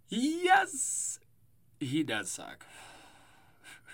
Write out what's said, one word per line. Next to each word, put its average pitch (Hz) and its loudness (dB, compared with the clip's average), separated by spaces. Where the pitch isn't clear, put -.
Yes, 330 2
he 143 0
does 143 -2
suck. - -10